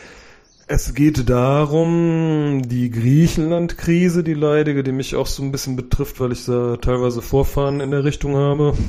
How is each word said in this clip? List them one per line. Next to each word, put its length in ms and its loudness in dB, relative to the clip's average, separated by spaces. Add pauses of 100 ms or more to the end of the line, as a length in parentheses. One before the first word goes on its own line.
(720)
Es 220 0
geht 380 2
darum, 1300 2
die 280 -2
Griechenland-Krise, 1300 2
die 120 -2
leidige, 480 2
die 80 -2
mich 240 -4
auch 100 0
so 160 -4
ein 100 -4
bisschen 240 -6
betrifft, 440 -4
weil 120 -2
ich 140 -8
da 320 -2
teilweise 460 -2
Vorfahren 560 0
in 100 -4
der 140 0
Richtung 320 -2
habe. 400 2 (140)